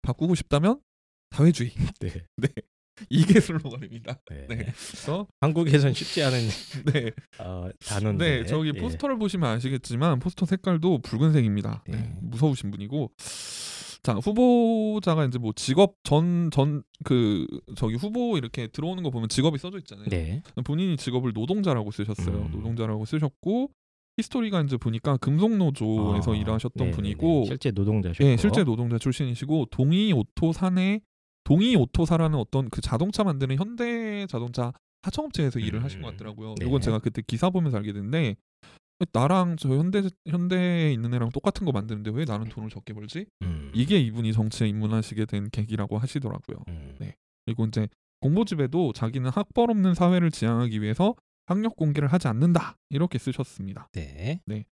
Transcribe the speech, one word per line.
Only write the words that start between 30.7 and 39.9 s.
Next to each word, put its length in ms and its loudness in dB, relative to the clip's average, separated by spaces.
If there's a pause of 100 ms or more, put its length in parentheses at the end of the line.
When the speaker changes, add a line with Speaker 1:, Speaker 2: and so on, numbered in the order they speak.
Speaker 1:
동이 320 6
오토 280 4
사라는 320 2
어떤 320 -2
그 120 -8
자동차 420 0
만드는 340 0
현대 720 -4
자동차 460 -4 (300)
하청업체에서 560 -2
일을 200 -2
Speaker 2:
음. 60 -2
Speaker 1:
하신 160 -8
것 100 -8
같더라고요. 480 -12
Speaker 2:
네. 60 -4
Speaker 1:
이건 160 2
제가 180 2
그때 260 -4
기사 240 0
보면서 280 0
알게 160 -4
됐는데, 420 -2 (760)
"나랑 460 2
저 180 -2
현대, 260 2 (280)